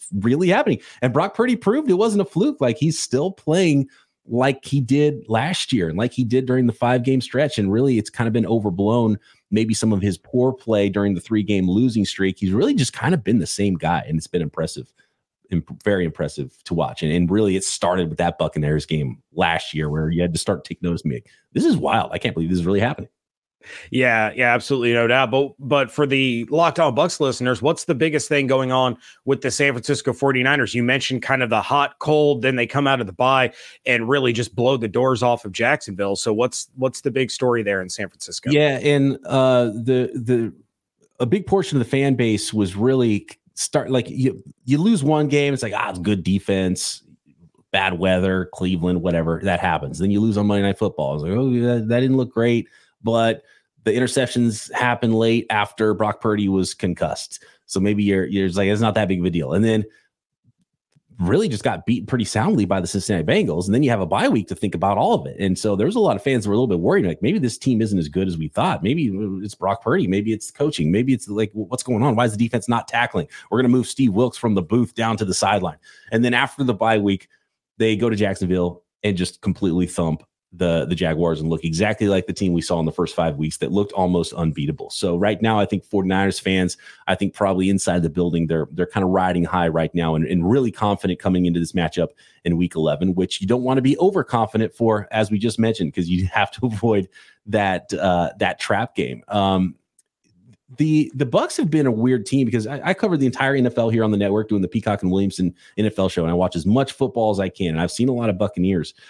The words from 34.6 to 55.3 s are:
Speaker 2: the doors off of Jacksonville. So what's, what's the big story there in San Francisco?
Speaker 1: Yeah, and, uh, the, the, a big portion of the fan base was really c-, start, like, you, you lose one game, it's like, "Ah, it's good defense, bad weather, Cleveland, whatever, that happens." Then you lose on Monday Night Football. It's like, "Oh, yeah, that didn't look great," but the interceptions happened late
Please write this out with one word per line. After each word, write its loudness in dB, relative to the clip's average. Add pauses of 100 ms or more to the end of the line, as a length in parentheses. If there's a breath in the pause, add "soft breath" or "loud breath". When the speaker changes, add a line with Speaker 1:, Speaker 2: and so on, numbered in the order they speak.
Speaker 2:
the -4
doors 0
off 0
of -10
Jacksonville. -2
So -2
what's, -2
what's -4
the -4
big -2
story 0
there 0
in -8
San -8
Francisco? -10
Speaker 1:
Yeah, 2
and, 2
uh, 4
the, -2
the, 0 (680)
a 2
big 0
portion 2
of 0
the -12
fan 2
base 0
was 0
really 2 (100)
c-, -20 (160)
start, -4
like, 0
you, -2 (220)
you 2
lose 2
one 2
game, 2
it's -4
like, -4
"Ah, -2
it's -10
good 0
defense, -2 (720)
bad 0
weather, 2
Cleveland, -2
whatever, 0
that 0
happens." -2
Then 0
you 2
lose 2
on 2
Monday 2
Night 0
Football. -2
It's -6
like, -4
"Oh, 0
yeah, 2
that 0
didn't 2
look -2
great," 2 (340 soft breath)
but 0 (420 soft breath)
the 4
interceptions 0
happened 0
late 2